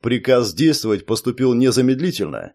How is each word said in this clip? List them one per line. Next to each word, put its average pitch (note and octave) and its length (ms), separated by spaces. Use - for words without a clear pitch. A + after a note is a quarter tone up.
Приказ A#2+ 500
действовать A2 540
поступил B2 480
незамедлительно, B2 1000